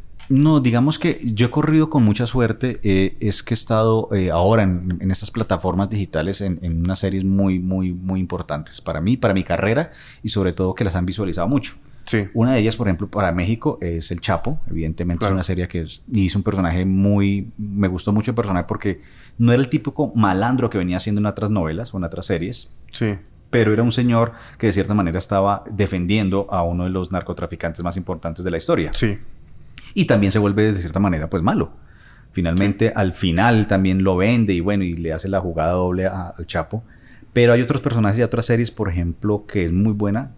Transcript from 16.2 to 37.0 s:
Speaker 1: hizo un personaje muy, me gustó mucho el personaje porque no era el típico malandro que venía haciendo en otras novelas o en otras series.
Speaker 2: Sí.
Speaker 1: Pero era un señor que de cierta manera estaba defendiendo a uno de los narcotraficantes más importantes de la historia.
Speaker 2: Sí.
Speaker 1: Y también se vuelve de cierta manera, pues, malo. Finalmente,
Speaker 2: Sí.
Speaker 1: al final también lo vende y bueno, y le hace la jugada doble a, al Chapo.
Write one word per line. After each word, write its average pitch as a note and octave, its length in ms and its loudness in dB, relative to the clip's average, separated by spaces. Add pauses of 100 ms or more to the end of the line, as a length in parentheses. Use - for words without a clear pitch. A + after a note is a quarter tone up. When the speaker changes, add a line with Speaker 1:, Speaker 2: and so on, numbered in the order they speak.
Speaker 1:
hizo F2+ 120 0
un F#2 60 -2
personaje F#2 400 0
muy, G2+ 760 2
me G2+ 300 -2
gustó F#2 240 -2
mucho G#2+ 180 2
el A2 60 -2
personaje G2 320 0
porque G2 320 -4 (380)
no A#2 140 6
era B2+ 80 4
el C3+ 80 0
típico - 460 -2
malandro A2 560 2
que G#2+ 80 -2
venía F2+ 200 -2
haciendo G#2 220 -2
en G#2 60 0
otras G#2 240 -2
novelas F#2 420 -2
o G2 60 -8
en F2+ 60 -4
otras E2+ 220 -8
series. F#2 440 -4 (220)
Speaker 2:
Sí. G#2+ 240 -2 (320)
Speaker 1:
Pero A2 240 4
era A2+ 120 2
un A#2+ 80 2
señor A#2 400 2 (260)
que A#2 80 0
de G2 60 4
cierta F#2+ 200 0
manera F#2 260 2
estaba G2 520 0
defendiendo G2 800 0
a F2+ 140 0
uno F2 200 -2
de F#2 60 -2
los F2+ 220 -4
narcotraficantes E2+ 720 -6
más F2 120 -4
importantes F2 480 -8
de F2+ 60 -2
la F2 60 -2
historia. G2 360 0
Speaker 2:
Sí. G#2 260 0 (760)
Speaker 1:
Y F#3+ 100 2
también G2+ 260 4
se G#2+ 80 0
vuelve G#2 260 4
de G#2+ 100 2
cierta F2 260 -4
manera, E2+ 300 0
pues, F2 120 -2
malo. - 280 0 (600)
Finalmente, F#2+ 560 2
Speaker 2:
Sí. - 60 0
Speaker 1:
al F#2+ 200 0
final G2+ 520 2
también F#2+ 380 2
lo F#2+ 120 4
vende G#2+ 360 2
y F2 80 2
bueno, G2 240 0
y F2 100 -4
le E2 180 -4
hace D#2+ 160 -6
la F#2+ 120 0
jugada E2 320 -2
doble F2+ 340 0
a, F#2 300 -4
al E2 100 -10
Chapo. G#2+ 360 -6 (500)